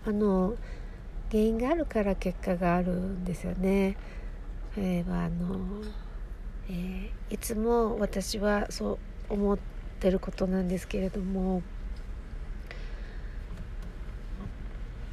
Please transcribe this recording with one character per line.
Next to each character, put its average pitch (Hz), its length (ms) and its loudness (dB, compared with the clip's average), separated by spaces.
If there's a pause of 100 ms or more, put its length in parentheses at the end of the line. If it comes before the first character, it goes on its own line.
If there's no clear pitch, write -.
あ 220 60 2
の、 202 440 4 (760)
原 214 100 6
因 226 160 6
が 247 120 2
あ 311 40 4
る 330 140 4
か 214 160 2
ら 196 100 4
結 - 260 0
果 185 160 2
が 175 200 4
あ 180 80 6
る 180 80 2
ん 180 340 0
で 180 80 0
す - 120 -4
よ 180 80 0
ね。 190 440 4 (800)
え 185 240 2
ー、 175 80 -2
ま 175 120 2
あ、 170 40 2
あ 165 40 0
の、 180 300 0 (1080)
え 185 400 -4 (200)
ー、 - 40 -2
い 214 40 0
つ - 180 -4
も 220 440 4
私 202 400 0
は 208 320 4
そ 208 220 -2 (360)
う - 40 0
思 202 220 4
っ - 20 2 (420)
て 196 100 6
る 185 80 6
こ 185 140 -4
と 190 160 2
な 185 140 4
ん 180 80 2
で 185 80 2
す - 100 -6
け 202 140 0
れ 190 80 2
ど 208 100 -2
も、 185 420 2 (3500)